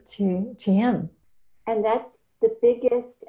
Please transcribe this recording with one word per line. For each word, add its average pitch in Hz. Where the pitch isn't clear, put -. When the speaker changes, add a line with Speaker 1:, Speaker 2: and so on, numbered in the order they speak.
Speaker 1:
to, 202
to -
Him. 196
Speaker 2:
And 220
that's 226
the 220
biggest 240